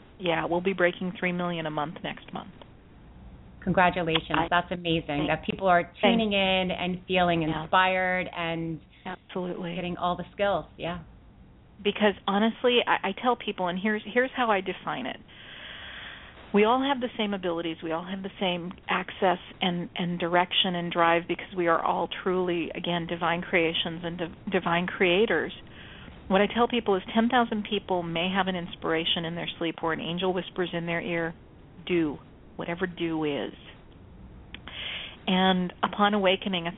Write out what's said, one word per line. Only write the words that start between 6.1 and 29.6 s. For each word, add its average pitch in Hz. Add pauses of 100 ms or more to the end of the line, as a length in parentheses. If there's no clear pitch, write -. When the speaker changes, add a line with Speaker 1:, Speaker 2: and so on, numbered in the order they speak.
Speaker 2:
tuning 220
in 190
and 180
feeling 175
Speaker 1:
Yeah. 156
Speaker 2:
inspired 185
and 165 (240)
Speaker 1:
Absolutely. 180
Speaker 2:
getting 175
all 175
the 175
skills. 202 (140)
Yeah. 170 (800)
Speaker 1:
Because 208 (120)
honestly, 226
I, -
I 196
tell 247
people, 190
and 175
here's, 214
here's 247
how 240
I 196
define 170
it. - (1300)
We 202
all 247
have 269
the 247
same 208
abilities. 170
We 160
all 170
have 190
the 196 (100)
same 175 (160)
access 185 (240)
and, 175
and 175
direction 180
and 175
drive 170
because -
we 175
are 165
all 180 (160)
truly, 180
again, 175
divine 170
creations 170
and 185
div-, -
divine 175
creators. 180 (720)
What 190
I 202
tell 233
people 226
is 185 (120)
ten 226
thousand 233
people 190
may 170
have 190
an 185
inspiration 170
in 165
their 160 (100)
sleep 165